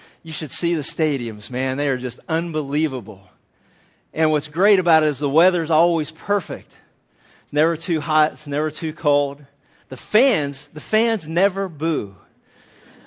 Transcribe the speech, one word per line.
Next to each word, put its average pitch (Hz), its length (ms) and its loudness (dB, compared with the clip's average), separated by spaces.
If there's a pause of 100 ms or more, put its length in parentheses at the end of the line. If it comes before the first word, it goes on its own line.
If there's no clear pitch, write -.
(220)
you 160 100 -12
should 147 180 -8
see 175 240 -2
the 156 80 -2
stadiums, 123 640 -4
man. 131 300 -2
They 147 100 0
are 135 80 0
just 123 320 -8
unbelievable. 147 960 -2 (880)
And 160 180 0
what's 151 180 0
great 190 300 4
about 160 240 4
it 156 60 2
is 143 100 -2
the 143 100 0
weather's 165 420 4
always 165 400 2
perfect. - 640 -4 (720)
It's - 80 -20
never 156 240 2
too 165 240 -2
hot. 151 320 2
It's - 140 -18
never 147 240 -2
too 156 240 -6
cold. 143 500 0 (460)
The 135 60 -8
fans, 170 760 0
the 151 80 -12
fans 214 480 0
never 190 400 0
boo." 143 480 -4 (920)